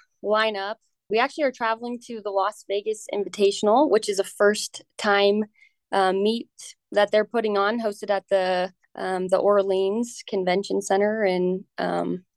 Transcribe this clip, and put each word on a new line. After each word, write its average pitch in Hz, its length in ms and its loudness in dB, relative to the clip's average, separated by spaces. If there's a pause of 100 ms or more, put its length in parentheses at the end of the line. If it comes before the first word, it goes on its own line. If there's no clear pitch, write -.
(240)
lineup. 214 500 0 (340)
We 214 100 0
actually 277 260 0
are 262 80 0
traveling 240 540 -6
to 226 140 -12
the 202 100 -8
Las 196 380 -2
Vegas 208 460 -4
Invitational, 208 760 2
which 214 200 2
is 190 100 -2
a 196 60 0
first - 580 0 (160)
time, 202 460 2 (480)
uh, 190 200 2
meet 208 360 -2 (440)
that 202 180 2
they're 214 140 2
putting 220 320 -2
on, 208 240 0
hosted 208 300 -4
at 196 180 -2
the, 185 440 0 (220)
um, 185 340 -4
the 185 100 4
Orleans 196 920 0
Convention 190 540 -2
Center 208 400 0
and, 185 420 0 (140)
um, 180 460 -4 (120)